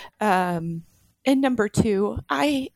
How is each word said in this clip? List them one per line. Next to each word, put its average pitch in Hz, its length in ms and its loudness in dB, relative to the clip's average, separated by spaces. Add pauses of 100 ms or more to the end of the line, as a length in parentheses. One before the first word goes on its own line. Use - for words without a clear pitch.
(200)
Um, 175 640 -2 (420)
and 269 160 4
number 240 300 0
two, 208 480 0 (100)
I, 277 460 0